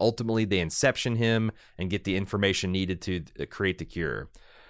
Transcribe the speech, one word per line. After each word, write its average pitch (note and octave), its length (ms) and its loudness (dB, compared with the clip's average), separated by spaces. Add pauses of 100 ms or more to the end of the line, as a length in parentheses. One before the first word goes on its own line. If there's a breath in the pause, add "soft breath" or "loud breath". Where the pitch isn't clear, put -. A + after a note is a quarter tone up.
ultimately A2+ 460 2
they F#2+ 120 2
inception A#2+ 580 0
him A2+ 360 2 (240 soft breath)
and F2+ 140 -4
get G2 140 -2
the F#2+ 120 0
information G2 560 0
needed F#2 300 -2
to, F2+ 200 -4 (160)
uh, D2+ 120 -4
create F#2+ 260 0
the - 80 -8
cure. D2 460 -6 (400 soft breath)